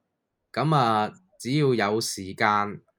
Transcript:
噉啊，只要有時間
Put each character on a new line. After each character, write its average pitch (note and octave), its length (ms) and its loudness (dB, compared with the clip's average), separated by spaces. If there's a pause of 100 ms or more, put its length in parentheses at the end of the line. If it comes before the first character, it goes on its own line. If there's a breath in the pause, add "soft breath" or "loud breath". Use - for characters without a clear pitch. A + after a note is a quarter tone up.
(540)
噉 D3+ 220 0
啊， A2 360 2 (280)
只 A#2 180 -6
要 C#3 160 2
有 G#2+ 280 0
時 F#2+ 320 -8
間 G#2 480 0 (180)